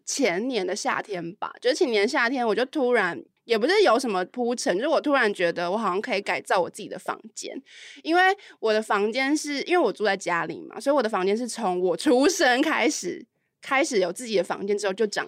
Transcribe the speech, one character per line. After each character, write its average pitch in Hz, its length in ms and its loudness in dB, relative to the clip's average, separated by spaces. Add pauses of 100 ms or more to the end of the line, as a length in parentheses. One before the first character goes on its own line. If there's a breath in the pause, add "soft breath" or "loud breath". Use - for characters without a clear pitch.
前 214 440 0
年 214 180 -2
的 - 80 -4
夏 - 260 -4
天 175 360 -8
吧， - 240 -8
就 240 100 2
是 320 60 0
前 320 140 2
年 208 180 2
夏 254 200 2
天 247 180 -2
我 214 80 2
就 220 120 0
突 254 260 0
然， 185 300 0 (220)
也 226 120 2
不 214 100 2
是 392 160 4
有 285 160 6
什 269 120 -2
么 185 160 0
铺 240 280 -4
陈， 220 220 -2
就 202 60 -2
是 285 60 0
我 277 120 2
突 294 120 0
然 240 200 2
觉 175 200 0
得 175 180 -4
我 196 60 -2
好 220 120 -2
像 185 120 -2
可 220 160 -4
以 202 40 -2
改 180 200 -4
造 202 200 2
我 170 100 -2
自 - 120 -16
己 208 60 -12
的 185 100 -10
房 - 220 -8 (140)
间。 - 260 -12 (420 loud breath)
因 302 120 -2
为 359 80 4 (380 loud breath)
我 220 120 2
的 214 100 2
房 214 300 0
间 269 240 0
是， 294 260 -4
因 349 160 2
为 - 0 -
我 240 140 2
住 208 120 -4
在 202 120 2
家 170 300 -4
里 170 160 -8
嘛， - 180 -14
所 269 120 2
以 302 40 4
我 269 60 4
的 220 60 0
房 190 180 0
间 202 100 2
是 247 100 -4
从 196 340 -2
我 180 160 2
出 254 320 4
生 262 340 2
开 302 260 2
始， - 380 -6 (340)
开 262 240 0
始 247 160 0
有 180 120 0
自 247 140 -12
己 220 100 -2
的 175 80 2
房 - 220 -6
间 202 100 0
之 202 100 -4
后 190 60 0
就 220 140 0
长 202 220 -6